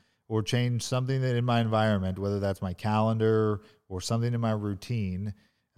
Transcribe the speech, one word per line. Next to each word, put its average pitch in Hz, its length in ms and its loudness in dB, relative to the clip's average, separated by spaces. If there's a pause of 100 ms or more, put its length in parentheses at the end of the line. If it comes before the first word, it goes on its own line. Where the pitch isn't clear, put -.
(280)
or 110 160 0
change 123 400 0
something 131 380 -2
that 127 140 0
in 120 100 0
my 120 160 2
environment, 107 580 2
whether 101 200 0
that's 98 220 -2
my 92 120 -4
calendar 110 880 2 (320)
or 92 80 -6
something 117 320 -2
in 117 80 -2
my 113 100 0
routine, 101 840 -4 (440)